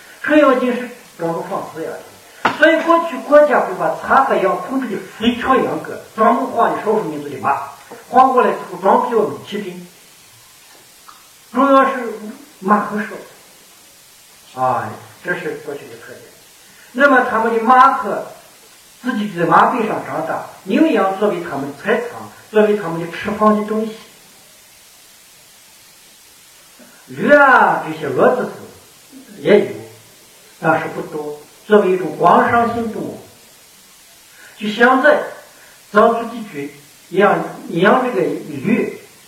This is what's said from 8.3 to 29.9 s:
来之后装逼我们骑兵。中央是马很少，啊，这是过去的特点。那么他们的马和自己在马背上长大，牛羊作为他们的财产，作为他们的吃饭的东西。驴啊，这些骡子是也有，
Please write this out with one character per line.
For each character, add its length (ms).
来 100
之 60
后 100
装 280
逼 60
我 140
们 80
骑 120
兵。 280
中 200
央 120
是 280
马 260
很 220
少， 1500
啊， 280
这 120
是 160
过 100
去 60
的 160
特 160
点。 80
那 160
么 200
他 100
们 160
的 60
马 360
和 280
自 160
己 200
在 80
马 220
背 200
上 180
长 200
大， 220
牛 240
羊 320
作 100
为 140
他 140
们 140
的 20
财 140
产， 120
作 140
为 140
他 120
们 120
的 140
吃 160
饭 240
的 120
东 180
西。 100
驴 240
啊， 540
这 140
些 100
骡 260
子 100
是 960
也 180
有， 160